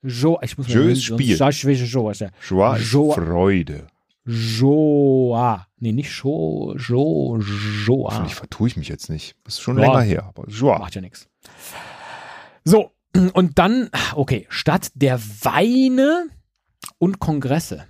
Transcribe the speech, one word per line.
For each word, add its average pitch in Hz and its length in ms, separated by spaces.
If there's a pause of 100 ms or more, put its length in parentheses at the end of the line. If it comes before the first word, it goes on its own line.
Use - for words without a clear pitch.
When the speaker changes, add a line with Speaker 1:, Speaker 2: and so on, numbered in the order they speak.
Speaker 1:
Jo-, 131 400
ich - 120
muss 131 120
mal 120 60
Speaker 2:
Je 113 60
Speaker 1:
hören, 110 120
Speaker 2:
ist 127 160
Speaker 1:
sonst 117 160
Speaker 2:
Spiel. 110 120
Speaker 1:
sag 139 180
ich, 139 120
welche 131 200
Joie 117 260
ist 101 100
ja. 98 80 (180)
Speaker 2:
Joie 104 300
ist 110 140
Speaker 1:
Joie. 143 240
Speaker 2:
Freude. 87 720 (380)
Speaker 1:
Joa. 123 1400 (120)
Nee, 113 120
nicht 139 200
Scho-, - 680
Jo-, 127 640 (460)
Joa. 123 260
Speaker 2:
Hoffentlich 101 240
vertue - 320
ich 123 100
mich 76 100
jetzt - 220
nicht. - 260 (100)
Ist - 160
schon - 160
Speaker 1:
Ja. 107 100
Speaker 2:
länger 131 140
her, 98 240
aber - 240
Joa. 110 300
Speaker 1:
Macht - 160
ja 98 60
nix. - 260 (1400)
So, 196 280 (220)
<clears throat> 185 200
und 185 260
dann, 220 300 (260)
okay, 135 340
Stadt - 460
der 131 240 (240)
Weine 262 840 (720)
und 185 200
Kongresse. 139 720